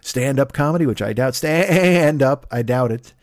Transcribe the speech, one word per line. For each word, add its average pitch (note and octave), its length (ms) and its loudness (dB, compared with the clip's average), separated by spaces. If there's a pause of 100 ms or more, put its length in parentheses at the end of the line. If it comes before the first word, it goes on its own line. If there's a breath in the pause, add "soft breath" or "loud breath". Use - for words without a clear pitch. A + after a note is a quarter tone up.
stand-up C3+ 520 -2
comedy, D#3 340 0
which A#2+ 160 -2
I G#2 100 -4
doubt, B2+ 220 -2
stand-up, D#3 1160 2
I A#2 120 -4
doubt B2 300 0
it. A2+ 300 -10